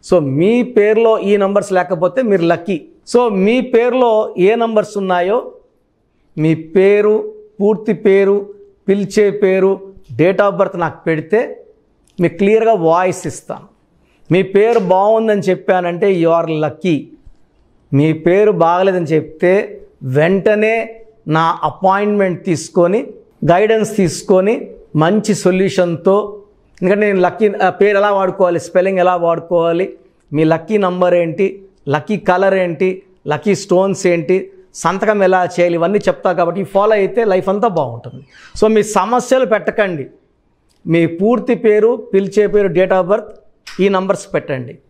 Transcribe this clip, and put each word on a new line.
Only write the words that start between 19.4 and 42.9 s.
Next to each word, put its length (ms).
వెంటనే 920
నా 340
అపాయింట్‌మెంట్ 840
తీసుకొని, 640
గైడెన్స్ 460
తీసుకొని, 760
మంచి 380
సొల్యూషన్తో, 1080
ఎందుకంటే 240
నేను 140
లక్కీ, 280
ఆ, 220
పేరు 260
ఎలా 160
వాడుకోవాలి, 480
స్పెల్లింగ్ 380
ఎలా 180
వాడుకోవాలి, 800
మీ 120
లక్కీ 340
నంబర్ 360
ఏంటి, 500
లక్కీ 280
కలర్ 380
ఏంటి, 480
లక్కీ 280
స్టోన్స్ 520
ఏంటి, 460
సంతకం 480
ఎలా 220
చేయాలి, 300
ఇవన్నీ 240
చెప్తా 340
కాబట్టి 280
ఇవి 100
ఫాలో 220
అయితే 320
లైఫ్ 240
అంతా 200
బాగుంటుంది. 580
So, 140
మీ 80
సమస్యలు 640
పెట్టకండి, 600
మీ 200
పూర్తి 480
పేరు, 600
పిలిచే 320
పేరు, 220
date 240